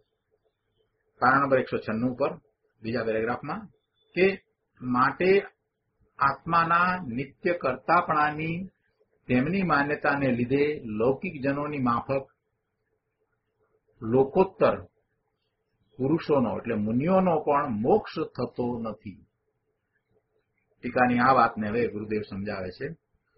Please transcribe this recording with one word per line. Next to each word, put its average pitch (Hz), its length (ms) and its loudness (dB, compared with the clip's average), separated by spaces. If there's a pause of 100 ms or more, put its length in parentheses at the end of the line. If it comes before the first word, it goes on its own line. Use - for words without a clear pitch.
(1200)
કારણ 131 200 4
નંબર 135 180 4
એકસો - 180 -2
છન્નું 113 340 -4
ઉપર 143 200 -2 (500)
બીજા 113 220 -4
પેરેગ્રાફમાં 120 580 -4 (540)
કે 196 280 0 (380)
માટે 135 600 2 (800)
આત્માના 170 800 2 (100)
નિત્ય 135 460 -4
કર્તાપણાની 160 1120 0 (640)
તેમની 156 360 0
માન્યતાને 143 680 0
લીધે 139 520 0
લૌકિક 123 600 -2
જનોની 147 340 -4
માફક 127 480 -2 (1800)
લોકોત્તર 131 760 2 (1200)
પુરુષોનો 131 600 0
એટલે 113 180 -6
મુનિઓનો 151 640 2
પણ 147 300 2
મોક્ષ 127 500 0
થતો 120 600 -6
નથી. 107 460 -12 (1600)
ટીકાની 123 360 2
આ 127 140 6
વાતને 117 340 2
હવે 113 200 0
ગુરુદેવ 107 340 -6
સમજાવે 98 480 -8
છે 131 180 -10 (500)